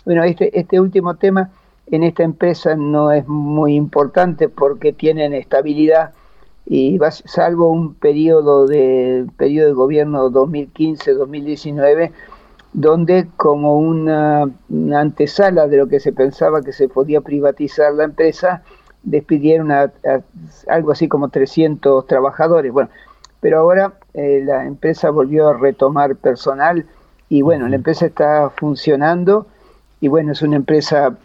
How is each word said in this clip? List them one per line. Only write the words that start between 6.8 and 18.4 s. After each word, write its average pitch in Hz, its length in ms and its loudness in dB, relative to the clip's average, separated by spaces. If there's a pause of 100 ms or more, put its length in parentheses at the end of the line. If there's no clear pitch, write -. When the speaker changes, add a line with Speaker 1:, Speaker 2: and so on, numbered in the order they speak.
Speaker 1:
va, 151 120 2
salvo 170 580 0
un 160 260 -2
periodo 147 720 4
de, 131 580 0 (100)
periodo 147 320 0
de 147 60 2
gobierno 139 560 0
dos 135 180 2
mil 147 240 -6
quince, 156 420 -2
dos 135 140 -2
mil 143 160 -12
diecinueve, 147 680 0 (600)
donde 170 640 2
como 147 440 0
una, 156 680 0 (240)
una 151 300 -2
antesala 151 680 0
de 143 100 2
lo 139 100 4
que 143 120 0
se 131 140 -2
pensaba 151 480 0
que 131 100 -12
se 135 160 -2
podía 139 340 -2
privatizar 143 720 -2
la 151 100 -2
empresa, 160 600 -2 (400)